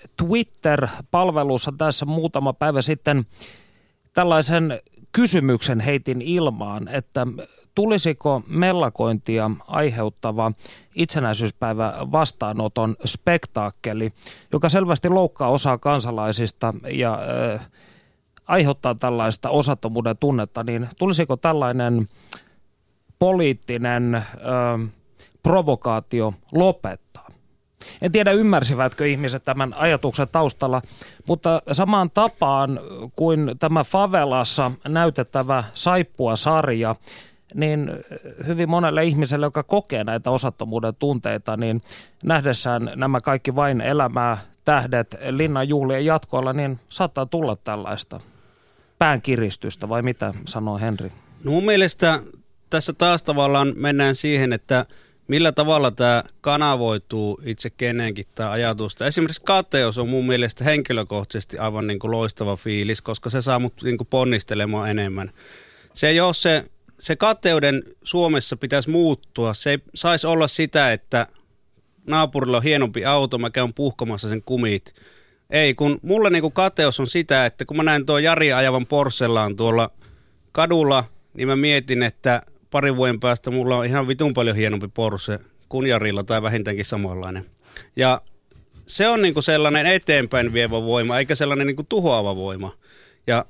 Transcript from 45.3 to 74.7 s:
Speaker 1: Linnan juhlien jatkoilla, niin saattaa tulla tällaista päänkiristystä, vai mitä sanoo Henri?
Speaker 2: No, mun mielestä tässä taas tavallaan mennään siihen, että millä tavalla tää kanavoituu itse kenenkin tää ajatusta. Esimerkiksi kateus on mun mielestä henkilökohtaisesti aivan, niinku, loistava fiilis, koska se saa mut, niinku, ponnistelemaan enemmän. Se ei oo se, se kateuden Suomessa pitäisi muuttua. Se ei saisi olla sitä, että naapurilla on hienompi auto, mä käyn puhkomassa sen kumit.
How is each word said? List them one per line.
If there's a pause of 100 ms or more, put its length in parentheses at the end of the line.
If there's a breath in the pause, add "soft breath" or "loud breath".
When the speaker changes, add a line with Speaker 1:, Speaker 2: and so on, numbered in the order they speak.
Speaker 1:
Linnan
juhlien
jatkoilla,
niin (100)
saattaa
tulla
tällaista (800 soft breath)
päänkiristystä,
vai
mitä (120)
sanoo
Henri? (320)
Speaker 2:
No,
mun
mielestä (500)
tässä
taas
tavallaan
mennään
siihen,
että (420 soft breath)
millä
tavalla
tää (180)
kanavoituu
itse
kenenkin (100)
tää
ajatusta.
Esimerkiksi
kateus
on
mun
mielestä
henkilökohtaisesti
aivan,
niinku,
loistava
fiilis,
koska
se
saa
mut, (100)
niinku,
ponnistelemaan
enemmän. (640 loud breath)
Se
ei
oo
se, (340)
se
kateuden (200)
Suomessa
pitäisi
muuttua.
Se
ei (160)
saisi
olla
sitä,
että (800)
naapurilla
on
hienompi
auto,
mä
käyn
puhkomassa
sen
kumit. (560 soft breath)